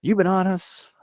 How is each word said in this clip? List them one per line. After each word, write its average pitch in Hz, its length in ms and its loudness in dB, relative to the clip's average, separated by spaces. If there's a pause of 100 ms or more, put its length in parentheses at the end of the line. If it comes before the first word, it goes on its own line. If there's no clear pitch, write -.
you've 202 160 0
been 185 80 2
on 185 200 2
us - 380 -4 (180)